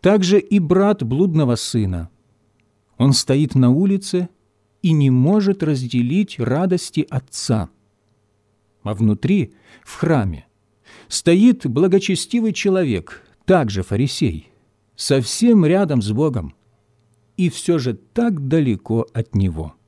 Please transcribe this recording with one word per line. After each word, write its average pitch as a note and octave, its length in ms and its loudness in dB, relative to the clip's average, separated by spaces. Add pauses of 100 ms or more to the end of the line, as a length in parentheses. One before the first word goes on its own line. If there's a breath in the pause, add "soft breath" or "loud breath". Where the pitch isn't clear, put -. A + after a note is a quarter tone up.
Также G3 380 2
и G3+ 220 0
брат F#3+ 420 2
блудного C#3 540 0
сына. F#2 540 -4 (840)
Он C3+ 160 2
стоит C3+ 440 0
на B2+ 140 4
улице F#3 580 0 (540)
и E3 100 2
не C#3+ 180 4
может F#3+ 540 2
разделить B2+ 720 -2
радости D#3 720 -2
отца. - 600 -4 (1120)
А G#2 100 -6
внутри, A2 600 0 (280 soft breath)
в - 140 -20
храме, A2+ 500 -2 (600 loud breath)
стоит G#3 580 2
благочестивый F#3+ 840 0
человек, E3+ 760 -2 (180)
также A#2 380 0
фарисей, G2+ 680 -4 (440)
совсем F3 720 2
рядом D#3+ 340 0
с G#2 120 -4
Богом, A2 420 -4 (840)
и F3+ 140 0
все - 280 -2
же B2 160 -4
так F#3+ 520 -4
далеко A#2+ 680 0
от - 220 -6
Него. D#2+ 400 -2 (140)